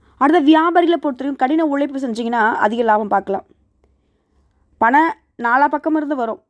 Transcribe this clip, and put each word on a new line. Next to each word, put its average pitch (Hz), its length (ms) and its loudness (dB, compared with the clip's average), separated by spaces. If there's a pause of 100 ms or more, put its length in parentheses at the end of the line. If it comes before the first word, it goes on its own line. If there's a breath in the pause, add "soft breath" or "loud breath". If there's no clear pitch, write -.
(180)
அடுத்த 302 240 2
வியாபாரிகளை 330 600 2
பொறுத்தவரைக்கும் 277 340 -6
கடின 311 300 0
உழைப்பு 277 340 -4
செஞ்சீங்கன்னா 233 540 -2
அதிக 220 300 0
லாபம் 214 240 0
பார்க்கலாம். 196 380 -4 (1300)
பணம் 285 360 2 (240)
நாலா 240 280 0
பக்கம் 302 300 -2
இருந்து 302 200 -4
வரும். 226 340 -6